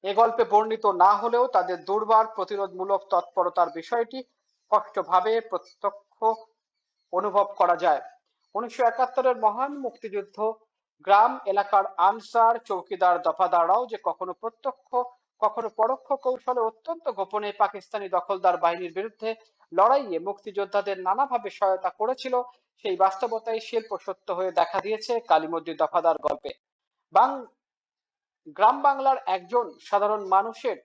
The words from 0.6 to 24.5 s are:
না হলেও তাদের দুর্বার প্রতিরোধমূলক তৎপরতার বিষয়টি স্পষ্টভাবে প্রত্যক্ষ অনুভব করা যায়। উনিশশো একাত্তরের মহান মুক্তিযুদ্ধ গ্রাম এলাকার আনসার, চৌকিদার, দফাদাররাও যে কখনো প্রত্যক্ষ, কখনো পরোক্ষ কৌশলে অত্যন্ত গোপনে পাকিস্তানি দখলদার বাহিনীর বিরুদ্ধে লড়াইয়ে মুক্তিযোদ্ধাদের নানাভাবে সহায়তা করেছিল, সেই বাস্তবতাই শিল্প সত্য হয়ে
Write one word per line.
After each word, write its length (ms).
না 300
হলেও 300
তাদের 380
দুর্বার 420
প্রতিরোধমূলক 840
তৎপরতার 600
বিষয়টি 520
স্পষ্টভাবে 1160
প্রত্যক্ষ 840
অনুভব 440
করা 200
যায়। 240
উনিশশো 300
একাত্তরের 520
মহান 420
মুক্তিযুদ্ধ 760
গ্রাম 460
এলাকার 380
আনসার, 600
চৌকিদার, 640
দফাদাররাও 640
যে 160
কখনো 300
প্রত্যক্ষ, 640
কখনো 300
পরোক্ষ 440
কৌশলে 480
অত্যন্ত 480
গোপনে 440
পাকিস্তানি 560
দখলদার 480
বাহিনীর 360
বিরুদ্ধে 420
লড়াইয়ে 460
মুক্তিযোদ্ধাদের 840
নানাভাবে 500
সহায়তা 400
করেছিল, 520
সেই 200
বাস্তবতাই 640
শিল্প 380
সত্য 340
হয়ে 200